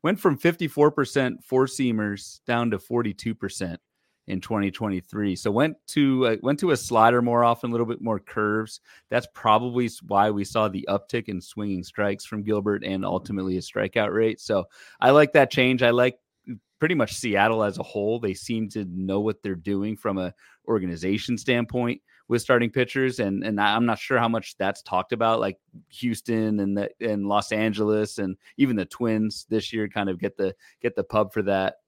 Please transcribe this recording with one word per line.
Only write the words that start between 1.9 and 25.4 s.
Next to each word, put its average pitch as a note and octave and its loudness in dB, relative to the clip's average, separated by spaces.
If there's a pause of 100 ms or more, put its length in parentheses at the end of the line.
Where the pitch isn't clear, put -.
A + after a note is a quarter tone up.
down A#2+ 0
to G2+ -2
forty-two A2+ -4
percent F#2 -8 (460)
in F#2+ -6
twenty G2+ -2
twenty-three. G2 -4
So G#2+ -4
went C#3+ 0 (120)
to, C3+ 2
uh, A2+ 2
went C#3+ 0
to F3+ 0
a C3+ 4
slider A#2 4
more A#2+ 2
often, A#2 0
a - -2
little A#2 0
bit A2+ -6
more A2 -4
curves. G#2+ -4 (300)
That's A#2+ 0
probably A#2+ 2
s-, - -8
why G2+ 4
we G2+ -2
saw G#2+ 0
the F#2+ -6
uptick G2+ -2
in G2 -6
swinging G2 -8
strikes G2+ -2
from G#2+ -8
Gilbert G#2 0
and F#2+ -4
ultimately F#2 -4
his F2+ -6
strikeout G#2 -2
rate. A2 0
So G2 -2 (360)
I B2+ 6
like D3 8
that C#3 6
change. B2+ 2
I A#2+ 6
like B2 2 (600)
pretty E3 0
much A#2 0
Seattle A2 2
as G2+ -2
a - -8
whole. G#2+ -2
They G#2 -2
seem A2 -4
to G#2 -6
know F#2+ -2
what G#2+ -2
they're G2 -4
doing G2+ -4
from G2 -2
a F2+ -4 (320)
organization F#2+ -2
standpoint A#2+ -2 (280)
with A#2 0
starting A#2+ 2
pitchers. C3 -2
And, G2 -2
and G#2 -2
I, G#2 4
I'm A#2 2
not A#2 0
sure B2+ -2
how A#2 2
much A2+ -4
that's G2 -2
talked F#2 -2
about, A2+ 2